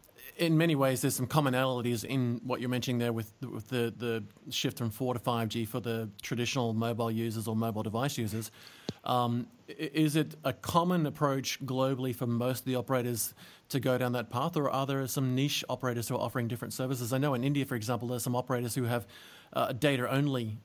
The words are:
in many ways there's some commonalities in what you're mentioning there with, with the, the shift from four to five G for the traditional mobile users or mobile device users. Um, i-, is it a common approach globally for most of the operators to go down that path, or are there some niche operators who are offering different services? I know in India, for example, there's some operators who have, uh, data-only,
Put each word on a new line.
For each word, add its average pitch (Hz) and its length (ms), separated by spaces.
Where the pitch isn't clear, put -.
in 165 180
many 160 200
ways 135 260
there's 135 140
some 127 100
commonalities 127 760
in 123 400
what 123 160
you're 123 100
mentioning 123 300
there 120 140
with, 113 280
with 113 280
the, 117 280
the 113 260
shift - 260
from 113 140
four 123 240
to 123 40
five 113 300
G 113 160
for 123 140
the 113 300
traditional 120 540
mobile 113 340
users 113 380
or 110 80
mobile 110 260
device 113 380
users. 110 320
Um, 120 440
i-, 147 60
is 151 220
it 147 280
a 135 100
common 170 540
approach 135 580
globally 131 480
for 123 140
most 120 320
of - 60
the 131 100
operators 123 580
to 135 120
go 127 160
down 123 160
that 120 160
path, 147 260
or 143 140
are 135 160
there 135 220
some 131 280
niche 143 320
operators 120 400
who 127 80
are - 60
offering 117 260
different 117 260
services? 127 380
I 131 60
know 139 160
in 120 100
India, 139 220
for 135 100
example, 117 320
there's 120 160
some 123 120
operators 120 400
who 131 80
have, 120 220
uh, 127 220
data-only, 131 920